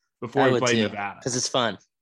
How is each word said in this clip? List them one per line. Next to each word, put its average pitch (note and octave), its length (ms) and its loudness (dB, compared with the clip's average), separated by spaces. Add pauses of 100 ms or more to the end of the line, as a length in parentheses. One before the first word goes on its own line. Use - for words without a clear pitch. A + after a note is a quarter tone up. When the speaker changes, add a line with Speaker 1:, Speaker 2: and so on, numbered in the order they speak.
(200)
Speaker 1:
before C3 220 -2
Speaker 2:
I C3+ 40 4
Speaker 1:
we B2+ 80 4
Speaker 2:
would A#2+ 100 2
Speaker 1:
play A#2+ 100 4
Speaker 2:
too, A2+ 140 4
Speaker 1:
Nevada. G2+ 340 -8
Speaker 2:
'cause B2 140 -4
it's B2 100 -4
fun. A2+ 320 -2 (240)